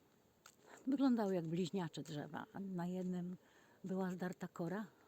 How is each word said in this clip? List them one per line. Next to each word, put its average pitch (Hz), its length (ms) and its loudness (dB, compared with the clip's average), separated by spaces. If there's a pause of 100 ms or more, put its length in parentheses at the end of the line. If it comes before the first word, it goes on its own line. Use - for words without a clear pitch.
(880)
wyglądały 240 480 4
jak 170 100 4
bliźniacze 170 580 0
drzewa, 151 500 -6
a - 80 -6
na 185 260 -2
jednym 180 500 -2 (480)
była 185 260 0
zdarta 180 380 -4
kora 180 380 -2 (220)